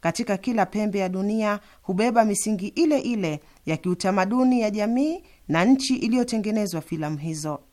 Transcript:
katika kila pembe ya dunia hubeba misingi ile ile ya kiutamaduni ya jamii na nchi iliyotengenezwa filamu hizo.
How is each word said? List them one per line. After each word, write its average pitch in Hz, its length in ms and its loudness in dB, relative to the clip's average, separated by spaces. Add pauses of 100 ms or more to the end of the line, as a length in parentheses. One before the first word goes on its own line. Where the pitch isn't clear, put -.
katika 190 360 -2
kila 226 280 0
pembe 208 340 -2
ya 185 100 -2
dunia 208 500 -2 (220)
hubeba 220 440 2
misingi 208 420 -2
ile 302 320 2
ile 185 400 -2 (260)
ya 160 120 -2
kiutamaduni 196 840 2
ya 214 100 0
jamii 240 520 0 (240)
na 165 180 2
nchi 262 300 4
iliyotengenezwa 214 880 0
filamu 156 360 -4
hizo. 151 420 -6 (140)